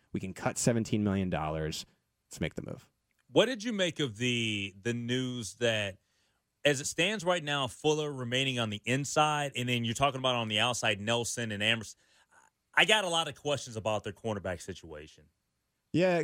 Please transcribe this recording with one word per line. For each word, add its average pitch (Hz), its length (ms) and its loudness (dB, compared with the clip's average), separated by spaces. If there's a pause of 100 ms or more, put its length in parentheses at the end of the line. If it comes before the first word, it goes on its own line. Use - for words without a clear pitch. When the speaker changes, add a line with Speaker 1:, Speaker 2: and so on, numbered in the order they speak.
(140)
Speaker 1:
We 98 60 -4
can 95 140 -10
cut - 240 -4
seventeen 113 460 0
million 98 260 2
dollars. 78 560 -4 (460)
Let's - 100 -8
make 80 140 -4
the - 80 -8
move." - 240 -12 (440)
Speaker 2:
What 165 140 6
did 233 180 -4
you 240 80 -4
make 185 280 -2
of 123 180 -2
the, 110 640 0
the 117 120 -2
news 123 600 -4
that, 107 420 0 (680)
as 143 160 4
it - 60 -6
stands 190 360 -2
right 180 200 2
now, 143 240 0
Fuller 151 440 0
remaining 127 480 0
on 110 100 2
the 104 160 -6
inside, 143 680 2
and 123 140 -2
then 120 160 2
you're 117 80 0
talking 135 260 2
about 127 160 2
on 117 140 -2
the 107 100 2
outside, 113 400 2
Nelson 117 520 -2
and 104 120 -2
Amerson? 113 320 0 (800)
I 165 100 8
got 208 200 4
a 180 40 -2
lot 165 180 2
of 143 80 -10
questions 135 420 -2
about 107 260 -2
their 104 100 -8
cornerback 95 480 -6
situation. 78 600 -14 (720)
Speaker 1:
Yeah, 170 300 4